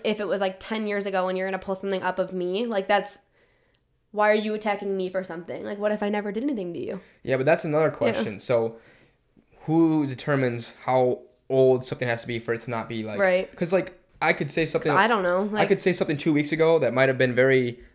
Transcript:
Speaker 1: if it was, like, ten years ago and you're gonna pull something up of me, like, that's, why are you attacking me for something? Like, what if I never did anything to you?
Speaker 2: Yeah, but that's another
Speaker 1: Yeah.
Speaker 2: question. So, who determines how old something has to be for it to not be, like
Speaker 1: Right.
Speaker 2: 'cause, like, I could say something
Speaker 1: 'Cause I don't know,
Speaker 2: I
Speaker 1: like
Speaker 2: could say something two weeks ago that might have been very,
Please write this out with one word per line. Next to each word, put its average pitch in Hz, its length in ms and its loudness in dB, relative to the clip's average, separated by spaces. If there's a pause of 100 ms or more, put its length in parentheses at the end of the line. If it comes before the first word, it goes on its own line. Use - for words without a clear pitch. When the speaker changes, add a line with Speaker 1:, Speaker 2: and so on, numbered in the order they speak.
Speaker 1:
if 214 160 -2
it 202 80 -4
was, 190 140 0
like, 190 180 -2
ten 220 260 -6
years 202 200 -2
ago 185 220 0
and 185 100 -2
you're 185 80 -2
gonna 190 120 -4
pull 190 180 -6
something 190 260 -4
up 180 160 -2
of 185 160 -2
me, 185 320 -2
like, 196 220 -2
that's, 202 300 0 (960)
why 208 180 2
are 214 40 6
you 214 200 -2
attacking 202 420 -4
me 185 120 -4
for 190 160 -6
something? 170 400 -10
Like, 208 140 -8
what 208 140 0
if 208 100 -4
I 208 80 0
never 208 200 -4
did 220 120 -6
anything 202 320 -4
to 160 60 -10
you? - 200 -8 (220)
Speaker 2:
Yeah, 131 160 0
but 131 80 0
that's - 180 2
another 156 220 2
Speaker 1:
Yeah. 143 60 2
Speaker 2:
question. 113 480 -2
So, 113 360 0 (840)
who 156 440 4
determines 127 680 -2 (100)
how 127 360 2 (280)
old 131 360 4
something 127 240 -6
has 117 140 -2
to - 40 -14
be 120 120 -4
for 117 160 -4
it 113 80 -6
to - 80 -8
not 113 180 -6
be, 113 140 -6
like 107 160 -8
Speaker 1:
Right. 185 380 0
Speaker 2:
'cause, 175 160 -4
like, 185 220 0 (280)
I 160 120 2
could 151 160 -4
say 165 160 0
something 151 260 0
Speaker 1:
'Cause 185 80 4
I 208 60 4
don't 226 160 2
know, 185 300 0
Speaker 2:
I 214 80 0
Speaker 1:
like 196 80 2
Speaker 2:
could 190 120 2
say 180 140 2
something 165 240 -2
two 160 160 0
weeks 147 180 0
ago 160 260 4
that 123 140 0
might 131 160 4
have 131 100 2
been 123 160 2
very, 127 440 4 (160)